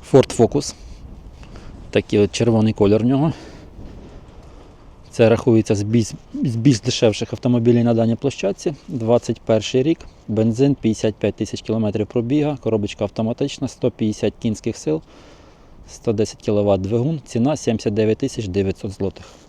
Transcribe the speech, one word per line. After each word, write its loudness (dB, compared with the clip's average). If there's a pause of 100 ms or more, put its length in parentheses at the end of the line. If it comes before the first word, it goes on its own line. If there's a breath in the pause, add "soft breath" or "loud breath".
(120)
Ford 6
Focus. 0 (1120 loud breath)
Такий 0
от 2
червоний 2
колір 4
в -2
нього. 2 (1800 loud breath)
Це 4
рахується 4
з -2
більш, 0 (320)
з -2
більш 2
дешевших 0
автомобілів 2
на 4
даній 2
площадці. -4 (140)
Двадцять 0
перший 0
рік, 0 (280)
бензин, 2
п'ятдесят -2
п'ять -4
тисяч -8
кілометрів -2
пробіга, -2
коробочка -2
автоматична, -4
сто -4
п'ятдесят -2
кінських -4
сил, -4 (880 loud breath)
сто -6
десять -4
кіловат 2
двигун, -2
ціна -2
сімдесят -2
дев'ять 2
тисяч -6
дев'ятсот -4
злотих. -8 (240)